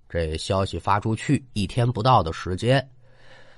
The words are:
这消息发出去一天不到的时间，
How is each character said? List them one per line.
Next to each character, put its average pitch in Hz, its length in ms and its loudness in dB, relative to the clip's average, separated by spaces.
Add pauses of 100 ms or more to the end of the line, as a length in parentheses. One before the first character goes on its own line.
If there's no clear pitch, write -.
这 80 280 -2
消 98 280 0
息 90 120 -6
发 98 220 0
出 113 160 -2
去 - 380 -2
一 101 120 -4
天 120 240 0
不 107 140 -4
到 123 180 6
的 80 120 -4
时 - 200 -6
间， 120 320 2 (720)